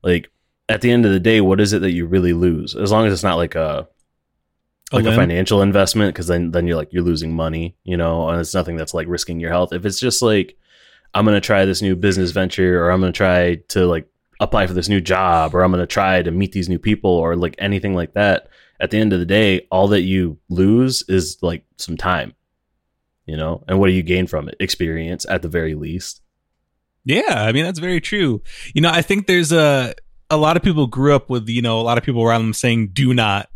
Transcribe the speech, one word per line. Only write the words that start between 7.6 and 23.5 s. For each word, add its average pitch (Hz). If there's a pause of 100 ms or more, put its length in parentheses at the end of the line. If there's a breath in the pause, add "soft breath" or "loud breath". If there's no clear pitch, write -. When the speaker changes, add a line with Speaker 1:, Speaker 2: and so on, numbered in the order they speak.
Speaker 1:
you 92
know, 82
and 85
it's 82
nothing 85
that's, 80
like, 82
risking 85
your 82
health. 87
If 90
it's 98
just 127
like, 107 (580 soft breath)
"I'm 104
gonna 104
try 98
this 95
new 95
business 92
venture," 90
or 87
"I'm 92
gonna 92
try 90 (120)
to, 92
like, 82 (320)
apply 104
for 90
this 90
new 101
job," 85
or 90
"I'm 92
gonna 90
try 95
to 85
meet 92
these 92
new 87
people," 104
or, 85
like, 87
anything 98
like 85
that, 101 (320 soft breath)
at -
the 107
end 107
of 90
the 87
day, 98
all 95
that 101
you 90 (120)
lose 110
is, 92
like, 85 (160)
some 82
time, 87 (880)
you 78
know? 78